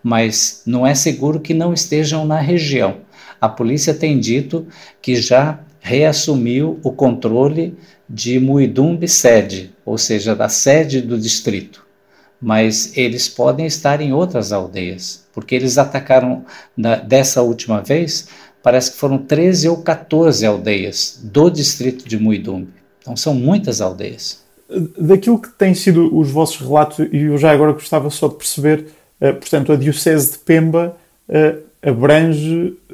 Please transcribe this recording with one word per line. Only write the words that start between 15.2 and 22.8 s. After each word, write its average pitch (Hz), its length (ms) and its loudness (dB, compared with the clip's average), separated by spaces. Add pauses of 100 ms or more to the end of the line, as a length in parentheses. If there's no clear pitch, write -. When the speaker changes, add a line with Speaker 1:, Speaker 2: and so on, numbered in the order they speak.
Speaker 1:
porque - 220 -6
eles 127 240 0
atacaram, 131 680 2 (320)
na, 113 200 0
dessa 131 440 2
última 117 400 -2
vez, 151 460 -4 (340)
parece 123 320 2
que - 40 -20
foram 139 220 0
treze 160 500 0
ou 165 140 -2
quatorze 156 640 0
aldeias 101 760 -2
do 139 260 4
distrito 135 600 -2
de 113 100 -4
Muidumbe. 95 500 -2 (320)